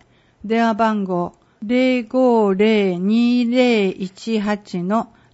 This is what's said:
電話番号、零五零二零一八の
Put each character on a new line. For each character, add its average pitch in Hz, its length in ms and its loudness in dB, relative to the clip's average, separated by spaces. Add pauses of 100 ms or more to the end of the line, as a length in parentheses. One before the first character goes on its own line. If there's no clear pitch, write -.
(440)
電 226 200 0
話 226 100 0
番 214 320 0
号、 175 280 -4 (300)
零 247 400 0
五 226 500 2
零 196 460 2
二 233 500 0
零 240 400 2
一 214 500 -6
八 202 440 -6
の 214 280 -4 (220)